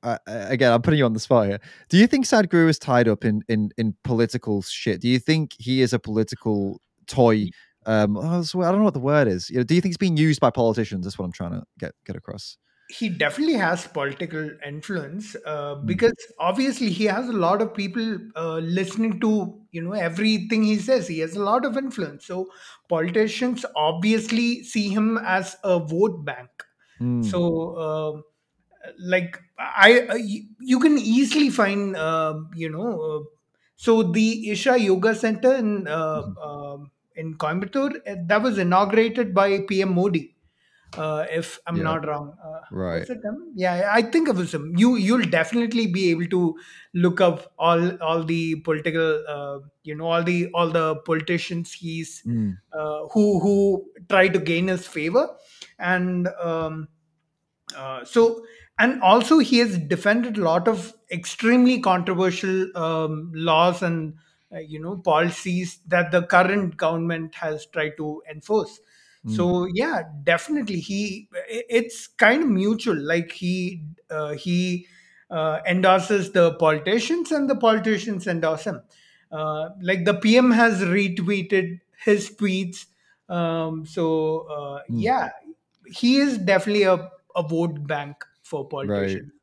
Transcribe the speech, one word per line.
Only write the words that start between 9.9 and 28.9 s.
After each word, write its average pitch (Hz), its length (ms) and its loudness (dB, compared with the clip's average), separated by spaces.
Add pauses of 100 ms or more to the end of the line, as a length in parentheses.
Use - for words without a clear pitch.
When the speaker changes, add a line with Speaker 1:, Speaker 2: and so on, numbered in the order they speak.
Speaker 1:
he's 170 60 -6
being 175 200 0
used 151 240 2
by 127 100 4
politicians? 110 560 0
That's 98 120 -10
what 95 80 -6
I'm 87 60 -8
trying 85 200 -8
to 92 100 -8 (160)
get, - 140 -10 (120)
get - 120 -12
across. - 400 -14 (320)
Speaker 2:
He - 200 -6
definitely 226 460 0
has 175 320 0
political 151 640 -6 (160)
influence, 156 680 -10 (120)
uh, 147 300 -6
Speaker 1:
Mm. 143 100 -8
Speaker 2:
because 214 260 2 (260)
obviously 214 520 0
he 180 160 -2
has 208 220 -2
a 240 40 -4
lot 196 300 2
of 220 100 -4
people, 208 460 -4 (180)
uh, 165 220 -4
listening 185 600 -2
to, 214 380 0 (120)
you 165 100 -10
know, 170 120 -6
everything 208 680 0
he 214 140 2
says. 247 320 0
He 160 120 -4
has 160 140 -4
a 208 80 -6
lot 226 220 0
of 240 140 -2
influence. 208 480 -8
So 185 220 -8 (400)
politicians 214 760 0 (120)
obviously 220 880 0
see 208 240 -4
him 214 300 0
as 190 460 -2
a 185 140 4
vote 165 460 0
bank. 127 260 -10 (500)
Speaker 1:
Mm. 120 240 0
Speaker 2:
So, 190 160 0 (360)
uh, 156 440 -4 (800)